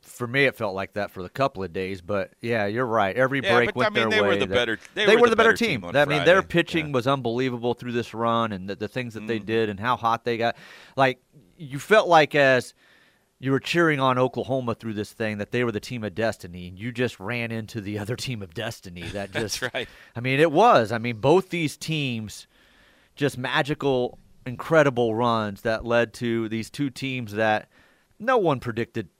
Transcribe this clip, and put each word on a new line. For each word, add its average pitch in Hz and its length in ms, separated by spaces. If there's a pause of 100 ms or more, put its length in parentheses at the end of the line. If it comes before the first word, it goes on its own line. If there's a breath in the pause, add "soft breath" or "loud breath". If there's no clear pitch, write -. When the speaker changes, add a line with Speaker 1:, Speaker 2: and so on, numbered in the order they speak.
Speaker 1:
for - 260
me, 135 180
it 123 100
felt 104 200
like 95 180
that 101 180
for 95 140
a 87 40
couple 131 340
of 85 100
days, 95 280
but, 95 300 (100)
yeah, 113 260
you're 117 180
right. 104 320
Every 131 260
Speaker 2:
Yeah, - 120
Speaker 1:
break 120 140
Speaker 2:
but, - 60
Speaker 1:
went 123 120
Speaker 2:
I - 20
mean, 110 200
Speaker 1:
their 110 100
Speaker 2:
they - 20
were - 80
Speaker 1:
way. 98 100
Speaker 2:
the 101 60
Speaker 1:
That 92 80
Speaker 2:
better, 113 260 (140)
they 208 120
Speaker 1:
they 208 100
Speaker 2:
were 240 80
Speaker 1:
were 240 40
Speaker 2:
the 226 40
Speaker 1:
the 226 40
better 226 140
Speaker 2:
better 208 80
Speaker 1:
team. 185 240
Speaker 2:
team 87 80
on 101 80
Speaker 1:
I 147 80
mean, 147 180
their 170 180
Speaker 2:
Friday. - 60
Speaker 1:
pitching 165 400
Speaker 2:
Yeah. 147 60
Speaker 1:
was 123 140
unbelievable 123 680
through 123 200
this 117 200
run, 117 400
and 95 160
the, 98 60
the 104 120
things 123 280
that 107 120
they 113 120
Speaker 2:
Mm-hmm. 104 60
Speaker 1:
did 113 240
and 98 100
how 117 180
hot 113 260
they 120 140
got. 113 180 (400 loud breath)
Like, 131 240 (380)
you 143 220
felt 202 280
like 160 280
as 135 380 (680 soft breath)
you 131 120
were 135 80
cheering 160 400
on 131 180
Oklahoma 127 580
through 113 180
this 101 180
thing 107 280
that 101 120
they 123 140
were 117 80
the 104 80
team 120 240
of 92 100
destiny, 90 540
and 92 100
you 117 140
just 117 260
ran 117 320
into 113 300
the 101 180
<laughs> - 0
other 104 160
team 113 260
of 92 120
destiny. 101 480
That 101 320
Speaker 2:
<laughs> - 0
That's 107 260
Speaker 1:
just, 127 140
Speaker 2:
right. 123 160 (260 loud breath)
Speaker 1:
I 117 60
mean, 131 180
it 160 120
was. 151 420
I 117 60
mean, 117 180
both 156 320
these 165 260
teams, 127 720 (680 soft breath)
just 143 220
magical, 131 840 (260)
incredible 123 680
runs 110 460
that 110 240
led 117 280
to 113 360
these 110 200
two 139 220
teams 127 420
that 107 340 (520 soft breath)
no 254 180
one 160 220
predicted 113 500 (100)